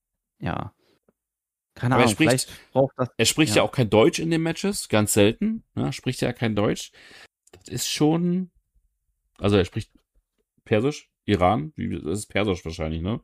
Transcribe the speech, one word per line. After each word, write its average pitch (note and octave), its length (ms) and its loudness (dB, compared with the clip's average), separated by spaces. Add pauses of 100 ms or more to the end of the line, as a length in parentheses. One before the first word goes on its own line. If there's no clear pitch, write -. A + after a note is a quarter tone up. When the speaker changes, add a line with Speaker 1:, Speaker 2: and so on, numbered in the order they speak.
(420)
Speaker 1:
Ja. - 320 -8 (1000)
Keine B2 200 -2
Speaker 2:
Aber A#2+ 80 6
er - 40 4
Speaker 1:
Ahnung, G#2+ 80 0
Speaker 2:
spricht, D#3+ 140 4 (200)
Speaker 1:
vielleicht - 240 -20
braucht C3+ 240 2
das, B2+ 180 -2
Speaker 2:
er - 100 0
spricht C3+ 300 2
ja. G2+ 80 6
Speaker 1:
ja. - 0 -
Speaker 2:
auch G#2+ 80 -2
kein A#2 180 0
Deutsch A2+ 300 4
in D#3+ 100 -2
den E3 120 0
Matches, E3 480 -4
ganz G#2 240 2
selten, G3+ 500 2 (100)
ne? C3 200 -4
Spricht - 280 -8
ja B2+ 120 -2
kein A2+ 220 -4
Deutsch. G#2+ 360 -2 (600)
Das - 160 -20
ist - 220 -8
schon, F3 640 0 (880)
also G2+ 180 2
er F2 80 4
spricht - 260 -10 (760)
Persisch, A#2+ 440 -2 (160)
Iran, G#2 500 2
wie, F#2+ 140 -6 (100)
das F#2 200 -4
ist - 80 -12
Persisch G2 360 -2
wahrscheinlich, D#2+ 380 -6
ne? G2+ 220 -6